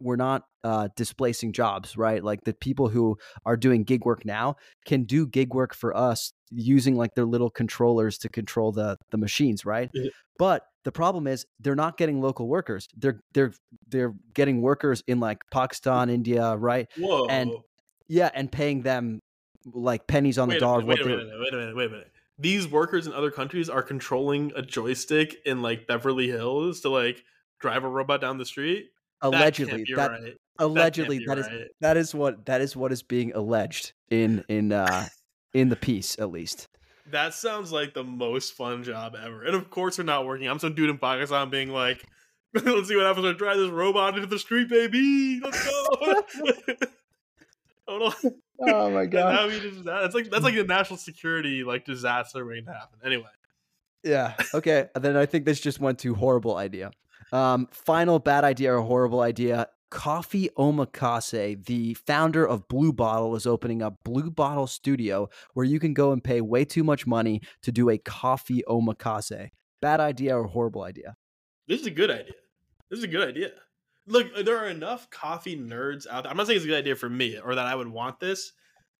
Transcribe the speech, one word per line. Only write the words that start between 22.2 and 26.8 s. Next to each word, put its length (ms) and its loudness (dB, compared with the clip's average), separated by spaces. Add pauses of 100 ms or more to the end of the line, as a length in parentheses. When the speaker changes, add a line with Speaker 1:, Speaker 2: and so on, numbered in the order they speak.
Speaker 2:
These 300 0
workers 380 0
in 60 -6
other 180 -2
countries 380 -4
are 140 0
controlling 720 -2
a 60 -4
joystick 760 -2 (100)
in, 160 -2
like, 260 -4
Beverly 400 0
Hills 540 -2